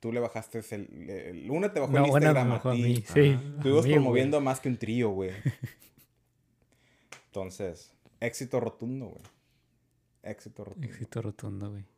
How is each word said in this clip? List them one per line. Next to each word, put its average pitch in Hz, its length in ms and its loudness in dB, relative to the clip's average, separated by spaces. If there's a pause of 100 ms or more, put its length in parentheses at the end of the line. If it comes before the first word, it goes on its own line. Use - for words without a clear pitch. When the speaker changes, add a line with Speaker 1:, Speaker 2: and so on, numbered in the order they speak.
Speaker 1:
Tú 117 120 -6
le 120 80 -2
bajaste 113 500 -6
el, 85 400 -10
el... 90 400 -10
Una 185 220 -2
te 151 80 -2
bajó 139 120 0
Speaker 2:
No, 131 120 4
Speaker 1:
el 143 60 4
Speaker 2:
una 139 80 6
Speaker 1:
Instagram 147 300 6
Speaker 2:
me 123 40 2
Speaker 1:
a 117 40 0
Speaker 2:
bajó 127 140 -2
a 123 40 2
Speaker 1:
ti. 120 80 0
Speaker 2:
mí, 120 140 2
sí. 139 400 6
Speaker 3:
Ah. 127 60 -4 (140)
Speaker 1:
Estuvimos 147 80 -6
Speaker 2:
A - 0 -
mí, 135 80 4
güey. 143 220 6
Speaker 1:
promoviendo 135 480 4
más 131 180 -2
que - 80 -4
un 123 80 0
trío, 113 340 -2
güey. 95 220 -4
<laughs> - 1900 -12
Entonces, 92 680 -10 (280)
éxito 120 400 -4
rotundo, 120 460 -6
güey. - 160 -18 (1000)
Éxito 107 420 -14
rotundo. 117 240 -12
Speaker 2:
Éxito - 340 -10
rotundo, 101 480 -10
güey. 101 140 -14 (140)